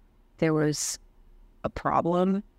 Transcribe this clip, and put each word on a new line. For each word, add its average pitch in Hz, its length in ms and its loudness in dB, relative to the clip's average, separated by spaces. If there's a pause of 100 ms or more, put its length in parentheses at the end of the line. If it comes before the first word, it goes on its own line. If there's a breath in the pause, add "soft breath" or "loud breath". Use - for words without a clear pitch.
(400)
there 160 140 2
was 151 460 -2 (640)
a - 60 -4
problem, 175 760 0 (160)